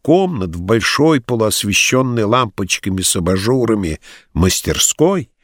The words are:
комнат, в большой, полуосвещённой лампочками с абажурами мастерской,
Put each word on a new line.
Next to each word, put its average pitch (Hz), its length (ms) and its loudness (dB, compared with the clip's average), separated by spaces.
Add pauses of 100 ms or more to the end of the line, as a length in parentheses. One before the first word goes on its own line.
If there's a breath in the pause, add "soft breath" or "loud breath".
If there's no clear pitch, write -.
комнат, 151 520 0
в 87 60 -8
большой, 117 640 0
полуосвещённой 113 1000 0
лампочками 101 760 -2
с - 160 -2
абажурами 98 840 0 (340 loud breath)
мастерской, 147 960 0 (140)